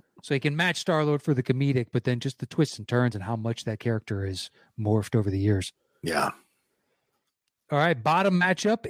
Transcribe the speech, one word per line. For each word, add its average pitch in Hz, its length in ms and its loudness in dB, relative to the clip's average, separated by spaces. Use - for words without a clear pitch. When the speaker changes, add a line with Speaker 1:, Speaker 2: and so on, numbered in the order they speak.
Speaker 1:
So - 100 -6
he 139 80 0
can 147 160 -2
match 175 220 0
Star-Lord 151 420 0
for 151 140 0
the 127 80 -2
comedic, 127 500 0
but 123 120 -2
then 123 140 0
just 131 200 -6
the - 80 -8
twists - 320 -2
and 107 100 -14
turns 120 260 2
and 98 100 -8
how 113 120 -4
much 113 280 -4
that 110 160 -6
character 107 440 -4
is 95 240 -6
morphed 107 340 2
over 107 140 2
the 98 100 0
years. 98 360 2
Speaker 2:
Yeah. - 280 -2
Speaker 1:
All 143 60 4
right, 156 200 2
bottom 180 400 2
matchup 190 500 0